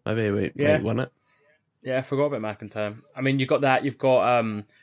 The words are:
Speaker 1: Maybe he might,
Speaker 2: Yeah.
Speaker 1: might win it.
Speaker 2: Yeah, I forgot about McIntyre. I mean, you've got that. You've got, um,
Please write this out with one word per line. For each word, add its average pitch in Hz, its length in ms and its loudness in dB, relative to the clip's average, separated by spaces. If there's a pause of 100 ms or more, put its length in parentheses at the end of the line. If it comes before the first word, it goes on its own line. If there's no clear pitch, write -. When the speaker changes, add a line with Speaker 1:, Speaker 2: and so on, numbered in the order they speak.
Speaker 1:
Maybe 110 160 -2
he 104 80 0
might, 101 240 -2
Speaker 2:
Yeah. 151 220 2
Speaker 1:
might - 60 -4
win 113 180 -2
it. 127 100 -8 (720)
Speaker 2:
Yeah, 131 160 -2
I - 20 -2
forgot 143 320 -2
about 117 80 -6 (180)
McIntyre. 104 380 -8 (180)
I 127 60 -10
mean, 135 160 2
you've 131 120 0
got 139 120 2
that. 135 240 4
You've 135 140 -4
got, 123 400 4
um, 107 260 -2 (180)